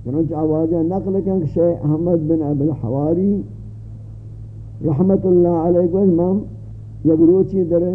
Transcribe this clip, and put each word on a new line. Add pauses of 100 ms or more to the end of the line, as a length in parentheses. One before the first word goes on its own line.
چنانچہ
آوازہ
نقل (120)
کن
کہ
شیخ
احمد
بن
ابی
الحواری (1400)
رحمت
اللہ (100)
علیہ
کو
امام (680)
یک
روچی
در (120)